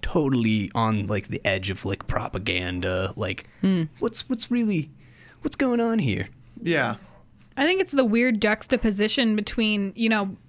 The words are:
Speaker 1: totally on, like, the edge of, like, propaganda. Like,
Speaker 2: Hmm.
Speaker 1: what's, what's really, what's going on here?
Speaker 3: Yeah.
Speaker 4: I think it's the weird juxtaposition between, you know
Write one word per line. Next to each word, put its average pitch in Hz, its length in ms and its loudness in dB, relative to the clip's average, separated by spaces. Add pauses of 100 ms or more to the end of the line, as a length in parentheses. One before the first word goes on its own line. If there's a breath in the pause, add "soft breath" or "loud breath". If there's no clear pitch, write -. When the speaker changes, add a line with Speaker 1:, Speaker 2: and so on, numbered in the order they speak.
Speaker 1:
totally 113 720 2
on, 110 320 2
like, 101 220 -2
the - 160 -6
edge 95 240 0
of, 92 160 -6
like, 95 220 -4
propaganda. 92 1080 -2
Like, 95 320 -6 (140)
Speaker 2:
Hmm. 190 220 2 (160)
Speaker 1:
what's, - 300 -4
what's 240 220 -4
really, 214 400 0 (500 loud breath)
what's - 140 -4
going 247 260 2
on 226 160 2
here? 117 320 0 (320)
Speaker 3:
Yeah. 135 340 0 (640 loud breath)
Speaker 4:
I 277 80 2
think 370 140 2
it's 359 120 0
the 269 140 4
weird 233 360 2
juxtaposition 214 920 2
between, 214 600 -2
you 226 140 0
know 202 260 0 (140)